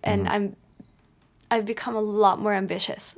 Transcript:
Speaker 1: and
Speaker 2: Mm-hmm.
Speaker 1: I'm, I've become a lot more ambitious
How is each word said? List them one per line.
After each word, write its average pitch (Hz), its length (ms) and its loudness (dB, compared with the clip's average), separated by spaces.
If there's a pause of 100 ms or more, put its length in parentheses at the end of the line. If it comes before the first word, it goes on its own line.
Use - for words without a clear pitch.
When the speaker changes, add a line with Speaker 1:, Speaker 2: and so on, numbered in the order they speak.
Speaker 1:
and 202 220 2
Speaker 2:
Mm-hmm. - 60 0
Speaker 1:
I'm, 202 240 0 (920)
I've 220 160 0
become 220 300 -6
a 214 40 0
lot 208 380 4
more 208 160 0
ambitious 190 640 -4